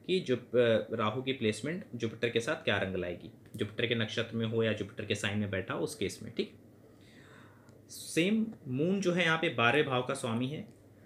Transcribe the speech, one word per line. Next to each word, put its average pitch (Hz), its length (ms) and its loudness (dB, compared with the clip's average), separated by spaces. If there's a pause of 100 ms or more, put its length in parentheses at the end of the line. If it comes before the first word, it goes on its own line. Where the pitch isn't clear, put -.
कि 185 120 2
जुप-, 123 360 0
अ, 117 400 6
राहु 113 260 0
की 131 120 -2
प्लेसमेंट 143 520 -2 (100)
जुपिटर 117 340 -2
के 113 100 2
साथ 156 240 -2
क्या 104 140 2
रंग 95 180 -2
लाएगी, 87 360 -6 (240)
जुपिटर 110 320 -2
के 120 80 2
नक्षत्र 113 420 -2
में 113 80 0
हो 113 180 2
या 110 100 2
जुपिटर 104 320 -6
के 104 100 -2
साइन 104 240 -2
में 104 100 0
बैठा 95 240 -4
हो, 165 100 -2
उस - 120 -4
केस - 280 -4
में, - 120 -12
ठीक। - 200 -4 (1300)
सेम 214 580 0 (200)
मून 165 340 0
जो 175 100 2
है 175 120 4
यहाँ 160 140 4
पे 160 120 2
बारहवें 120 360 4
भाव 127 180 0
का 135 100 -2
स्वामी 123 340 -2
है। 151 200 -8 (380)